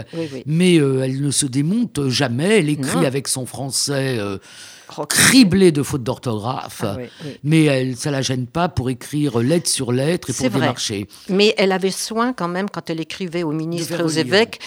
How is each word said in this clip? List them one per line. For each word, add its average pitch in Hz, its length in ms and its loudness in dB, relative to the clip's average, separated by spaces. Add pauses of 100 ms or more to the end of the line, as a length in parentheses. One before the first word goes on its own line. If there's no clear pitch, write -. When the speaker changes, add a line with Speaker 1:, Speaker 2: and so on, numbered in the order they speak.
(140)
Speaker 1:
oui, 165 180 -6
oui. 131 140 -12
Speaker 2:
Mais, 170 340 4
euh, 135 240 2
elle 131 160 -2
ne 143 120 0
se 143 160 0
démonte 147 640 0
jamais. 139 500 2
Elle 151 100 2
écrit 147 280 -2
Speaker 1:
Non. 170 80 2
Speaker 2:
avec 139 220 -2
son 127 200 -4
français, 135 720 -4
euh, 101 180 -4 (480)
Speaker 1:
Croque. - 260 -8
Speaker 2:
criblé 190 600 6
de 147 100 2
fautes 131 220 -4
d'orthographe. 113 800 -6
Speaker 1:
Ah 107 160 -2
oui, 123 60 -10 (200)
oui. 139 180 -14
Speaker 2:
Mais 156 200 4
elle, 131 320 2
ça 147 160 -4
la 135 100 -2
gêne 127 240 -2
pas 165 240 -2
pour 131 220 -4
écrire 135 480 -2
lettre 156 300 2
sur 120 220 -2
lettre 147 380 0
et 131 40 -2
Speaker 1:
C'est 139 160 -6
Speaker 2:
pour - 100 0
Speaker 1:
vrai. 156 80 2
Speaker 2:
démarcher. 104 400 -4 (220)
Speaker 1:
Mais 208 280 4
elle 196 140 2
avait 185 180 0
soin 226 440 -4
quand 175 160 -6
même, 190 200 -4
quand - 220 -10
elle 165 80 -6
écrivait 165 440 -6
aux 151 100 -2
ministres 160 400 -4
Speaker 2:
De - 20 -4
faire 170 60 -2
Speaker 1:
et - 20 0
aux 165 40 2
Speaker 2:
relire. 156 180 0
Speaker 1:
évêques, 214 420 0